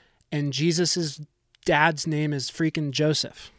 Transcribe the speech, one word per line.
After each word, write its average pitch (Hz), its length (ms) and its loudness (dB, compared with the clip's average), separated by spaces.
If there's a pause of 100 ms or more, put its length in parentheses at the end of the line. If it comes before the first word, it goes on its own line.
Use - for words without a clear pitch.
(320)
and 143 220 -2
Jesus' 160 680 0 (460)
dad's 156 420 4
name 151 240 0
is 135 180 -4
freaking 156 420 -2
Joseph. - 680 -2